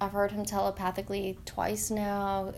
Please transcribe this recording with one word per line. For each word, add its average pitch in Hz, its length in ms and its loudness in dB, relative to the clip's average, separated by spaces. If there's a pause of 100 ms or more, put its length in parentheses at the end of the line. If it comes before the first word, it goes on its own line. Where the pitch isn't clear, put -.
I've 196 120 0
heard 202 200 4
him 208 120 -2
telepathically 196 1000 0
twice 208 460 0
now. 202 680 0